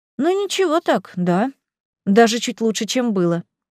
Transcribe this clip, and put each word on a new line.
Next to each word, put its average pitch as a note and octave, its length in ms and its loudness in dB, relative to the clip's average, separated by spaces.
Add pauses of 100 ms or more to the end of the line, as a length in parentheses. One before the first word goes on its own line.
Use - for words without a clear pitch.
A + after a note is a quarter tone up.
(180)
«Ну D4 120 0 (140)
ничего F4 360 0
так, B3+ 360 -2
да. F3+ 360 0 (560)
Даже A3+ 320 4
чуть - 200 -8
лучше, A3 280 -2
чем B3 260 -2
было». F3 300 0 (280)